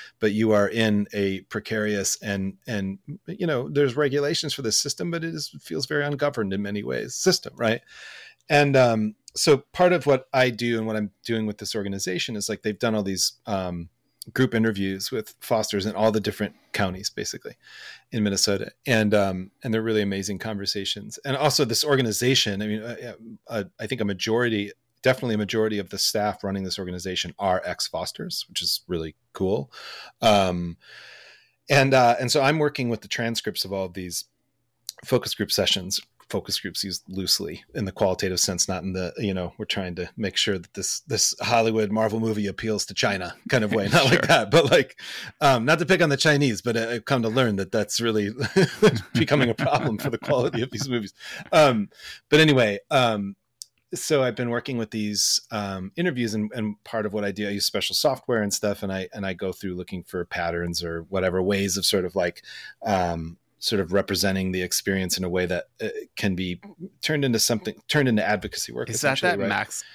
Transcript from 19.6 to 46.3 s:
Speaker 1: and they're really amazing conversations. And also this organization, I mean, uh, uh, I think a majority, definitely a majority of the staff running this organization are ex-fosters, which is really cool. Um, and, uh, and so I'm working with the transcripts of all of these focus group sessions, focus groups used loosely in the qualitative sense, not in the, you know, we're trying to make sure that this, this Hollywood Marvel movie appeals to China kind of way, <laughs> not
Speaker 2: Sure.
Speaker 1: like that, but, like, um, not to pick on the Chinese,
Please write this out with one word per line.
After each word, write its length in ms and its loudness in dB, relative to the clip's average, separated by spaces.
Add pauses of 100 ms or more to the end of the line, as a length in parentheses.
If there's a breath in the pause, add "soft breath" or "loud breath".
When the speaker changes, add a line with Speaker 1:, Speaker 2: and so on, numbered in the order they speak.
Speaker 1:
and 80 -4
they're 120 2
really 180 2
amazing 380 -2
conversations. 840 -6
And 140 -2
also 260 4
this 220 2
organization, 800 2
I 20 -4
mean, 160 -2
uh, 320 -10 (340)
uh, 160 -2 (160)
I 60 -8
think 160 -4
a 40 2
majority, 640 0 (320)
definitely 320 2
a 20 2
majority 400 0
of 140 -6
the 80 -6
staff 440 0
running 200 -2
this 160 -6
organization 580 -6
are 260 2
ex-fosters, 840 -6
which 140 -6
is 240 -2
really 260 -6 (200)
cool. 380 -2 (520 loud breath)
Um, 540 4 (920 loud breath)
and, 240 4
uh, 260 6
and 120 -2
so 100 4
I'm 160 4
working 320 0
with 120 -2
the 60 -18
transcripts 560 -4
of 80 -10
all 140 -2
of 80 -10
these 320 -8 (800)
focus 320 0
group 160 -2
sessions, 500 0 (260)
focus 320 -4
groups 240 -8
used 240 -8
loosely 560 -4 (120)
in 100 -2
the 60 -4
qualitative 480 0
sense, 280 0
not 140 -4
in 120 -4
the, 260 -4
you 120 0
know, 280 -4
we're 60 -8
trying 280 -6
to 240 -6
make 180 -4
sure 220 0
that 160 -16
this, 280 -6
this 380 -2
Hollywood 520 2
Marvel 280 0
movie 280 0
appeals 400 -4
to 80 -14
China 400 -2 (120)
kind 160 2
of 100 0
way, 140 0
<laughs> 40 -2
not 100 6
Speaker 2:
Sure. 100 4
Speaker 1:
like 160 4
that, 220 4
but, 220 6
like, 280 4 (400 loud breath)
um, 260 4
not 120 4
to 80 -4
pick 160 4
on 80 6
the 80 2
Chinese, 460 4